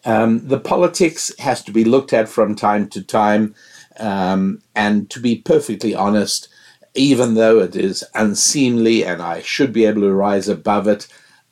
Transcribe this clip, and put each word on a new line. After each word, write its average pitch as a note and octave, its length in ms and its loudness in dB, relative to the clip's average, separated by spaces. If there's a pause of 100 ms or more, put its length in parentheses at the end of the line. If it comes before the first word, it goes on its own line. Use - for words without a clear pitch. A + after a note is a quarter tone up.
Um, A2+ 440 0
the C3+ 120 0
politics F3 760 0
has C3+ 280 -4
to - 60 -16
be A2+ 140 2
looked C3 260 2
at A2+ 160 2
from G#2 280 -2
time G#2 340 0
to G2 140 -10
time. G#2+ 500 0 (460)
Um, F#2+ 640 -2 (100)
and G#2 380 0
to - 80 -14
be A#2+ 160 0
perfectly A2+ 580 -2
honest, G2+ 540 -2 (480)
even B2+ 400 2
though A2+ 240 6
it F#2 160 -2
is F#2+ 280 -4 (120)
unseemly A2+ 920 0
and F2 160 -6
I E2+ 200 -8
should C#3 300 -2
be A2 140 2
able G#2+ 160 2
to G2+ 100 2
rise G2+ 380 0
above G#2 380 -2
it, G#2 200 -2 (440)